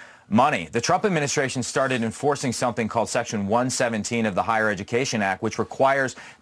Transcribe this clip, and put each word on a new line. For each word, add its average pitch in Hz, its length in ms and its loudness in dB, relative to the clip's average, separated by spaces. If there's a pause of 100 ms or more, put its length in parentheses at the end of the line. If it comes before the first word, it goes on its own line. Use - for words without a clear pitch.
(280)
money. 120 440 2
The 117 100 -2
Trump 180 240 2
administration 143 580 0
started 131 400 0
enforcing 131 480 -2
something 113 380 -2
called 110 180 0
Section 110 400 -2
one 123 220 2
seventeen 113 560 0
of 98 100 0
the 95 80 2
Higher 110 240 2
Education 107 540 0
Act, 95 200 0
which 110 160 -4
requires 135 600 0 (240)